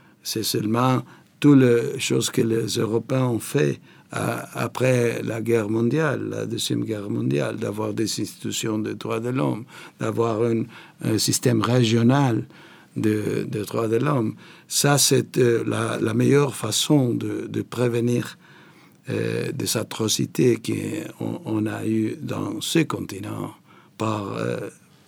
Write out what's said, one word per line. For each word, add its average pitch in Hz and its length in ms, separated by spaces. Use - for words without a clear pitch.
c'est - 200
seulement 123 600
toutes 143 200
les 123 380
choses 127 300
que 120 140
les 113 240
Européens 113 460
ont 120 140
fait 139 420
a-, 117 480
après 120 640
la 113 180
guerre 110 300
mondiale, 117 580
la 110 180
Deuxième 117 380
Guerre 104 240
mondiale, 117 480
d'avoir 107 380
des 110 260
institutions 107 580
de 107 140
droits 113 280
de 120 100
l'homme, 127 340
d'avoir 113 440
un, 117 220
un 113 140
système 117 460
régional 117 840
de, 107 540
de 107 140
droits 113 240
de 113 80
l'homme. 127 380
Ça, 143 300
c'est, 127 400
euh, 117 280
la, 113 320
la 110 140
meilleure 123 420
façon 120 600
de, 107 340
de 107 140
prévenir, 120 760
euh, 113 440
des - 260
atrocités 113 800
qu'on, 110 880
on 107 200
a 104 200
eues 110 340
dans 101 400
ce - 200
continent 101 720
par, 107 380
euh, 113 240